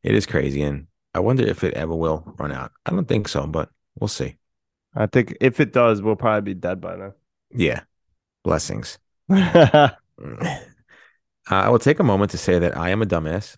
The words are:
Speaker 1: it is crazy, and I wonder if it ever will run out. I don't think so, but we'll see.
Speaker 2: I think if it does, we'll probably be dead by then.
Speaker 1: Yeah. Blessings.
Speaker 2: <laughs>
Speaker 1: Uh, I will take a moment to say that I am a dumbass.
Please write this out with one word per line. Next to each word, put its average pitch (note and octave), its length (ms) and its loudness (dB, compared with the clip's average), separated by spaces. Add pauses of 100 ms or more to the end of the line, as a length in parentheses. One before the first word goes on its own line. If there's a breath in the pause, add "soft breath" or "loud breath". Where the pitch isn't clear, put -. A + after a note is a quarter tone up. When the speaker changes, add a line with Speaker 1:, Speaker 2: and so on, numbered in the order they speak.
Speaker 1:
it B2+ 120 2
is G#2 100 2
crazy, C#2 380 -2
and C#2+ 240 -6 (260)
I - 60 -2
wonder A#2+ 260 0
if F#2+ 180 -4
it F#2 120 -2
ever E2 200 -6
will D#2+ 440 -4
run D2 120 -6
out. C2 200 -10 (160)
I - 40 -4
don't F3+ 160 -4
think A2 200 -2
so, C#2+ 180 -4
but D#2 240 -6 (300)
we'll G#2+ 80 -2
see. - 280 -8 (600)
Speaker 2:
I G#2+ 100 -2
think - 340 0
if C3 200 0
it C3 120 0
does, A2+ 300 2
we'll G#2+ 140 0
probably G#2 400 -2
be F2+ 40 -14
dead F2+ 220 -6
by F2 160 -12
then. G2 160 -14 (380)
Speaker 1:
Yeah. F#2+ 300 -2 (640)
Blessings. - 540 -4 (320)
Speaker 2:
<laughs> - 0 -
Speaker 1:
Uh, E3 600 6 (1600 soft breath)
I G2 200 2
will A#2+ 100 4
take D3+ 200 2
a G3+ 40 4
moment G2+ 280 2
to - 60 -6
say F2+ 220 2
that E2+ 180 0
I E2+ 120 -4
am G#2 120 0
a A2 40 2
dumbass. E2+ 520 -4